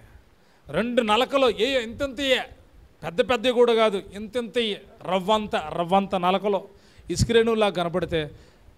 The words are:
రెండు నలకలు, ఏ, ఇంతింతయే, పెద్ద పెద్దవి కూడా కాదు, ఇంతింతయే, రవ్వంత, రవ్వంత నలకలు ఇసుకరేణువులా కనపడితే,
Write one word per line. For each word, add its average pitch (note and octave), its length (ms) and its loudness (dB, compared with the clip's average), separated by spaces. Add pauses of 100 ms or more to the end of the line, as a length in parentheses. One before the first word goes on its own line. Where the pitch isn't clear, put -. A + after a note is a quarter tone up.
(720)
రెండు A#3 300 0
నలకలు, B3 480 2 (100)
ఏ, C4 200 0
ఇంతింతయే, B3 640 -2 (600)
పెద్ద F3 260 -2
పెద్దవి B3 220 2
కూడా A#3 220 4
కాదు, G#3+ 280 2 (120)
ఇంతింతయే, G#3+ 680 -4 (320)
రవ్వంత, G#3 440 0
రవ్వంత F3 580 0
నలకలు F#3 480 0 (480)
ఇసుకరేణువులా A3+ 580 2
కనపడితే, E3+ 600 -2 (480)